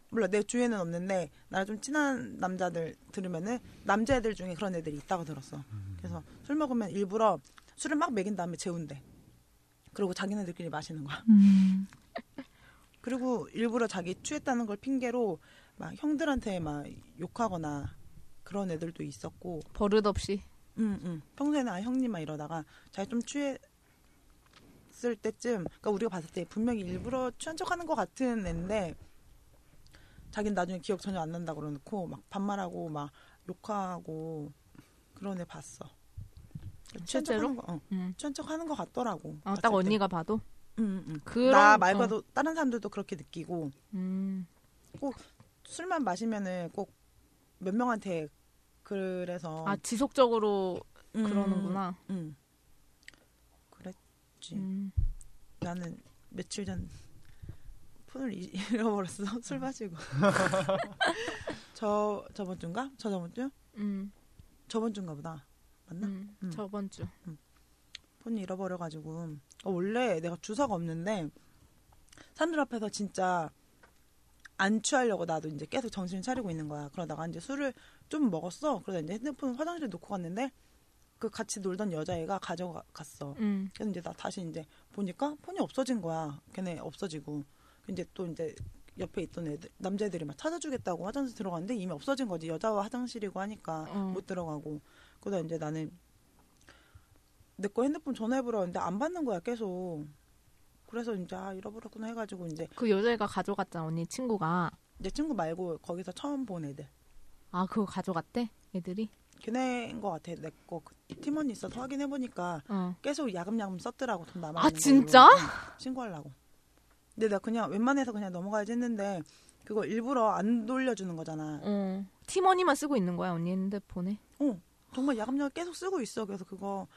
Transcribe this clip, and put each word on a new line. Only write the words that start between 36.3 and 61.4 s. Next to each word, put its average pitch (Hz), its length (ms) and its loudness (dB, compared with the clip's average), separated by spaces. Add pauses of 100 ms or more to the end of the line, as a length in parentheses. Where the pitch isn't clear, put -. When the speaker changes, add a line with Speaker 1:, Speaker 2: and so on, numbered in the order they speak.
Speaker 1:
취한 269 200 0
Speaker 4:
실제로? 226 160 2 (140)
Speaker 1:
척하는 - 20 -4
거, 175 160 -6
어. 160 80 -4 (120)
Speaker 4:
음. 185 240 -2
Speaker 1:
취한 294 180 -4
척하는 320 320 -6
것 302 80 -4
같더라고. 175 720 -4
Speaker 4:
아, 196 60 -2
Speaker 1:
봤을 196 120 0
Speaker 4:
딱 233 80 6
Speaker 1:
때. 208 60 6
Speaker 4:
언니가 196 320 4
봐도? 185 320 0 (380)
Speaker 1:
응, 196 300 -2
응. 151 160 -6
Speaker 4:
그런, 247 280 6
Speaker 1:
나 208 260 12
말고도 196 400 6
Speaker 4:
어. - 40 -6 (120)
Speaker 1:
다른 302 200 2
사람들도 240 360 0
그렇게 196 260 -6
느끼고. 160 540 -6 (240)
Speaker 4:
음. 190 520 -2 (540)
Speaker 1:
꼭 277 140 -4 (500)
술만 330 400 -2
마시면은 185 680 -2
꼭 - 220 -6 (640)
몇 185 160 -2
명한테 208 540 0 (540)
그래서. 180 840 -4
Speaker 4:
아, 202 100 2
지속적으로 214 1000 4 (360)
Speaker 1:
음, 220 100 0
Speaker 4:
그러는구나. 196 720 2 (140)
Speaker 1:
음. 160 260 -6 (1300)
그랬지. - 840 -16
Speaker 4:
음. 190 360 -4 (680)
Speaker 1:
나는 175 380 -6 (300)
며칠 - 380 -8
전 180 200 -6 (1200)
폰을 262 260 -6
이-, 180 180 -10
<laughs> 202 220 -4
잃어버렸어. 202 680 -2
술 277 160 -6
마시고. 247 380 -6
<laughs> 190 1800 0